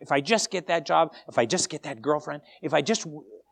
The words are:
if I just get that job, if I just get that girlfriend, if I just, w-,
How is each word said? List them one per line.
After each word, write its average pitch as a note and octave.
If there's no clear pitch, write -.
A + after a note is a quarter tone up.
if -
I C#3+
just G3
get F3+
that E3
job, E3
if C3+
I B2
just F3
get D3+
that B2+
girlfriend, D3
if D3+
I D3+
just, G#3+
w-, D3+